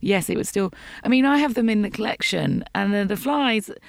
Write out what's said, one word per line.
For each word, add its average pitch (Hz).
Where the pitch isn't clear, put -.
yes, 190
it -
would -
still, 196
I -
mean, 262
I 285
have 285
them 226
in 214
the 202
collection, -
and 196
the, 202
the 202
flies, 262